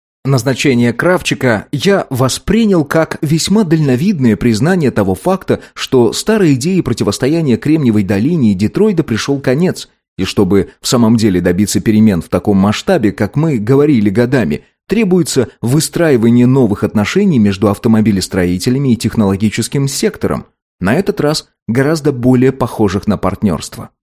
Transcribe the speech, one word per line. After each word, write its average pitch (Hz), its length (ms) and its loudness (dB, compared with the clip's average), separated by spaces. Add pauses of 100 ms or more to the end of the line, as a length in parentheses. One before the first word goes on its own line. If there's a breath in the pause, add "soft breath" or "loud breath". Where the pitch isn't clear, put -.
(240)
Назначение 123 680 0
Кравчика 117 800 -2
я 180 360 0
воспринял 170 800 0
как 160 340 -2
весьма 165 440 0
дальновидное 147 720 2
признание 123 560 0
того 95 220 0
факта, 180 460 -2 (140 loud breath)
что - 400 0
старые 202 400 2
идеи 165 260 -2
противостояния 127 760 -2
Кремниевой 135 440 0
долине 113 500 0
и - 20 2
Детройта 190 480 0
пришёл 135 380 -4
конец, 143 500 -2 (260)
и 92 80 -4
чтобы 95 460 0 (100)
в - 80 -8
самом 120 280 2
деле 101 260 2
добиться 92 380 0
перемен 107 420 2
в - 80 -12
таком 98 260 0
масштабе, 101 560 0
как - 240 -4
мы 151 220 -2
говорили 131 500 2
годами – 113 540 -2 (260 soft breath)
требуется 180 600 0 (120)
выстраивание 123 840 2
новых 123 380 2
отношений 131 560 0
между 101 300 2
автомобилестроителями 107 1200 0
и 110 40 2
технологическим 110 920 -2
сектором, 104 580 -4 (320)
на 98 160 0
этот 196 260 -2
раз 151 280 -2 (180)
гораздо 143 460 0
более 127 400 2
похожих 104 560 -2
на 98 80 0
партнёрство. - 760 -4 (120)